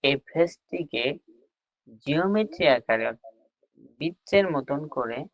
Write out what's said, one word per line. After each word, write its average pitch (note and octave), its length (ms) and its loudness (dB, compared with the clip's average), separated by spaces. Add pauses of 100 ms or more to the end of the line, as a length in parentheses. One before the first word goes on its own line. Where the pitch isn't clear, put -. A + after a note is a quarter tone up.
এই C#3 120 4 (140)
ফেসটিকে E3 760 -2 (960)
জিওমেট্রি F#3+ 640 0 (100)
আকারে A2+ 320 0 (880)
বৃত্তের F#3 560 0
মতন C#3 260 -2 (160)
করে A#2+ 220 -4 (160)